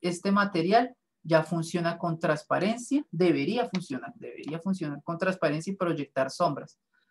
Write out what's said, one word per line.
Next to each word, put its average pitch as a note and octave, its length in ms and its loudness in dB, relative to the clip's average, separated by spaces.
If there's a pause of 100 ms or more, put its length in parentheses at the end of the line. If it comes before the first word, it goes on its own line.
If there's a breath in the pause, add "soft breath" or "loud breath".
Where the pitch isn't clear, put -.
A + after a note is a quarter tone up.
este F3 300 0
material G3+ 640 4 (240)
ya D#3+ 220 4
funciona E3+ 560 -2
con E3 180 -2
transparencia. G3 960 0
Debería F3 580 2
funcionar, - 460 -6
debería - 440 -10
funcionar E3 440 -4
con E3 160 -6
transparencia F3 520 0
y G3 40 -6
proyectar D3 560 -2
sombras. D3 480 -2 (320)